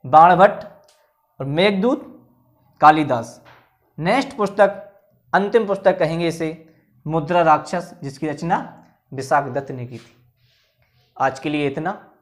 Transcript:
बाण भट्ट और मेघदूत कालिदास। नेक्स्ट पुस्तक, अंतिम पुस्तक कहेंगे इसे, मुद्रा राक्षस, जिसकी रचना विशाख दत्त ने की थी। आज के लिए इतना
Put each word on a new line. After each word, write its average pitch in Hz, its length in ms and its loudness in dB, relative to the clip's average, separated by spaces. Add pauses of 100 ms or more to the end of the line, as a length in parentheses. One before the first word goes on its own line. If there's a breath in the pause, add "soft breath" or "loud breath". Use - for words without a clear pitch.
बाण 165 300 8
भट्ट 196 280 4 (760)
और 135 60 -10
मेघदूत 190 840 -2 (520)
कालिदास। 147 640 2 (560 soft breath)
नेक्स्ट 247 380 -4
पुस्तक, 202 600 -2 (340)
अंतिम 202 340 0
पुस्तक 190 320 0
कहेंगे 165 280 -2
इसे, 165 480 -8 (320 soft breath)
मुद्रा 165 340 -2
राक्षस, 160 640 0
जिसकी 139 240 -10
रचना 165 580 -6 (280 soft breath)
विशाख 139 300 -2
दत्त 135 280 -8
ने 123 140 -12
की 120 120 -18
थी। - 200 -20 (1040)
आज 131 200 -2
के 147 100 -8
लिए 147 180 -4
इतना 156 540 -8